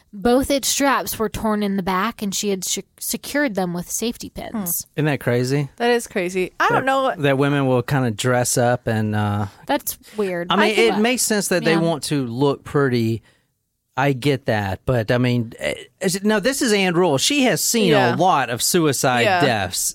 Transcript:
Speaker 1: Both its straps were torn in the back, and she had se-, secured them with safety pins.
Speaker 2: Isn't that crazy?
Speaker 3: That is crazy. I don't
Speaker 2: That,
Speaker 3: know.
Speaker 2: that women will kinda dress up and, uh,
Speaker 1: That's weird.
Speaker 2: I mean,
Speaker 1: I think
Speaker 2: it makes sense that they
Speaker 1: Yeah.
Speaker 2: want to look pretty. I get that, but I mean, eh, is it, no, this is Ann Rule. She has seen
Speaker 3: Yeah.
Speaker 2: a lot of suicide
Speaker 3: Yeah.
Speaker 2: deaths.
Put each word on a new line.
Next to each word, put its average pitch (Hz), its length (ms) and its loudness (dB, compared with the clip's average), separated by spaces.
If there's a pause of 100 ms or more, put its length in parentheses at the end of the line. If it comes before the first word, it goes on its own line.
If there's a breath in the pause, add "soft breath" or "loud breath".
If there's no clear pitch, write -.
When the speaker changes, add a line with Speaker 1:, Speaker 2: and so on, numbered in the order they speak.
(120)
Speaker 1:
Both 240 380 0
its 277 160 0
straps 254 540 0
were 214 80 0
torn 214 340 -2
in 196 140 -2
the 190 80 -2
back, 190 360 -2
and 202 140 -4
she - 140 -4
had 190 160 -2
se-, - 180 -4 (160)
secured 277 560 -4
them 180 180 -2
with 175 160 -8
safety - 400 -6
pins. - 560 -8 (120)
Speaker 2:
Isn't 147 100 0
that 139 140 0
crazy? 131 560 0
Speaker 3:
That 240 160 0
is 240 160 -2
crazy. 185 500 -4
I 330 120 0
don't 466 80 2
Speaker 2:
That, 262 60 -2
Speaker 3:
know. 269 320 0
Speaker 2:
that 139 220 2
women 143 300 2
will 127 140 2
kinda 131 280 0
dress 123 480 0
up 123 300 2
and, 107 260 0
uh, 104 320 0 (220 loud breath)
Speaker 1:
That's - 280 -4 (200)
weird. 180 340 -4
Speaker 2:
I 175 60 2
mean, 196 80 4
Speaker 1:
I 220 100 2
think 214 220 4
Speaker 2:
it 202 40 0
makes 240 220 2
sense 208 260 0
that 175 140 2
they 160 120 2
Speaker 1:
Yeah. 165 60 2
Speaker 2:
want 165 240 0
to 139 220 -2
look 131 380 0
pretty. 120 580 0 (760 soft breath)
I 139 160 2
get 135 340 -2
that, 101 380 -2
but 123 280 0
I 123 60 4
mean, 120 420 0
eh, 73 140 -2 (260)
is 190 160 0
it, 196 80 -8
no, 214 160 2
this 262 200 -2
is 247 120 2
Ann 190 220 2
Rule. 170 220 4
She 285 280 2
has 190 180 2
seen 220 280 2
Speaker 3:
Yeah. 214 220 4
Speaker 2:
a - 40 -2
lot 147 340 2
of 120 120 -4
suicide 139 600 2
Speaker 3:
Yeah. 180 180 2
Speaker 2:
deaths. 107 540 0